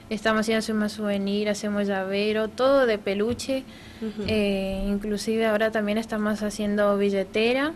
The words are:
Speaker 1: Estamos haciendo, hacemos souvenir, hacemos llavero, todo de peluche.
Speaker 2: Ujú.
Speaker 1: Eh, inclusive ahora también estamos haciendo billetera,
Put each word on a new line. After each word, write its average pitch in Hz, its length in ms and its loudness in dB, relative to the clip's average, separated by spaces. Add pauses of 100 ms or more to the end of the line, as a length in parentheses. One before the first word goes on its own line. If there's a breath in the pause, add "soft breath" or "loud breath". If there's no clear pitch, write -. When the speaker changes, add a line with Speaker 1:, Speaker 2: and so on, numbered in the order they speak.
Speaker 1:
Estamos 220 320 0
haciendo, 220 180 2
hacemos 214 320 0
souvenir, 202 580 -2
hacemos 208 380 -2
llavero, 202 600 0
todo 262 360 4
de 220 140 2
peluche. 233 640 -2 (380 loud breath)
Speaker 2:
Ujú. 208 260 -6
Speaker 1:
Eh, 196 600 0
inclusive 208 600 0
ahora 220 240 2
también 214 260 0
estamos 214 460 -2
haciendo 208 540 2
billetera, 214 800 2